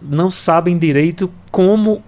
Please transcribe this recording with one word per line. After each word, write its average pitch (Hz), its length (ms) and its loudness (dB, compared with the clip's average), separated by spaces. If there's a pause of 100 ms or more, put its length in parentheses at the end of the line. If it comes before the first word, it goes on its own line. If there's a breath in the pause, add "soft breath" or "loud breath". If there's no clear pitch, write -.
não 151 260 -2
sabem 175 480 0
direito 165 520 0 (220)
como 208 560 0